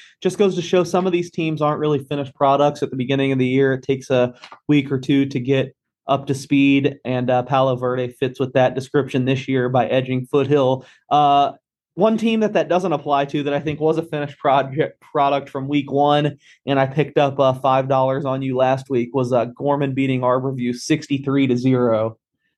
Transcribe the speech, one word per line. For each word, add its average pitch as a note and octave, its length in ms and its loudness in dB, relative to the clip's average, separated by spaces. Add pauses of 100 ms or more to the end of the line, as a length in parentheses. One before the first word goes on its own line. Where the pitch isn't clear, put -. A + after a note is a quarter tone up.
(200)
just F3+ 180 -4
goes G3 180 2
to E3+ 60 -4
show F3+ 220 2
some F3 240 -2
of F#3 60 -2
these F3 180 -2
teams D#3+ 300 -4
aren't D3+ 180 0
really D3+ 200 0
finished C#3 360 -8
products C#3+ 480 2
at C3+ 60 -6
the C3+ 80 -8
beginning C3+ 340 0
of C3+ 80 0
the B2+ 80 2
year. C3+ 240 2
It C3 120 -4
takes C3+ 260 -4
a B2 240 2 (340)
week D3 240 2
or C3 80 -2
two C#3 280 2
to C#3 120 -4
get C3+ 340 0 (340)
up C#3 200 -2
to D3 60 -2
speed, C#3 720 2
and, B2+ 240 -4
uh, B2 140 0
Palo C3 340 0
Verde B2 320 -4
fits B2+ 280 -6
with B2+ 140 -4
that B2+ 240 2
description C3 480 -2
this C3 240 -2
year B2+ 220 0
by B2+ 180 2
edging C3 380 -2
Foothill. C3 600 2 (240)
Uh, C#3+ 440 4 (400)
one A3 240 2
team A3 240 0
that G#3 100 0
that E3+ 160 0
doesn't F3+ 240 0
apply C#3+ 320 -2
to D3 200 -4
that C#3+ 100 -2
I C#3+ 80 -2
think D3 180 -6
was D#3 180 0
a D#3+ 60 -4
finished D3 360 -8
project, C#3 600 0
product C#3 480 -2
from C3+ 220 -10
week C#3+ 200 -2
one, D3 460 2 (300)
and C#3 160 0
I C3+ 40 2
picked C#3 320 -2
up, C#3 220 0
uh, C3 140 4
five C3 340 0
dollars C3+ 380 0
on C3+ 160 -4
you C3 160 -4
last C3 320 0
week, A#2+ 260 -2
was, B2+ 160 0
uh, A#2+ 140 2
Gorman C#3 480 -2
beating C3 260 0
Arborview B2+ 560 -2
sixty-three C#3 720 -2
to B2 80 2
zero. A#2+ 600 0 (400)